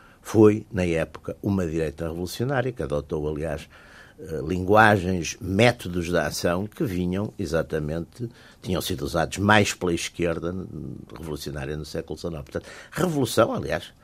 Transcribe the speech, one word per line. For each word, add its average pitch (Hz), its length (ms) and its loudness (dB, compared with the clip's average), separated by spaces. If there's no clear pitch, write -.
foi, 107 500 6
na 90 140 0
época, 82 580 -2
uma 95 240 2
direita 78 400 -2
revolucionária, 117 640 -2
que 123 100 -10
adotou, 73 480 -2
aliás, 76 380 -6
eh, 82 300 -8
linguagens, 92 960 4
métodos 95 640 2
de 87 120 0
ação 85 480 -2
que - 180 -8
vinham 92 540 -2
exatamente, 80 920 -4
tinham 90 200 -2
sido 71 220 -4
usados 76 340 -2
mais 104 360 6
pela 90 200 -2
esquerda 85 600 -2
revolucionária 73 600 -8
no 76 100 -6
século 80 300 -8
dezenove. 80 280 -8
Portanto, - 220 -8
revolução, 151 640 2
aliás, 80 320 -4